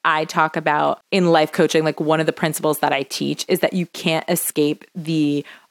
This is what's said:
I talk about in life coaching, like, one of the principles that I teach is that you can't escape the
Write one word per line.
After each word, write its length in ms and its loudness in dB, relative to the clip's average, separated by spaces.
I 220 0
talk 320 0
about 420 0
in 220 4
life 200 4
coaching, 320 2
like, 160 -2
one 200 2
of 60 -2
the 80 0
principles 460 -2
that 120 0
I 120 -2
teach 440 -6
is 120 0
that 120 -2
you 140 -2
can't 420 -4
escape 560 -2
the 520 -2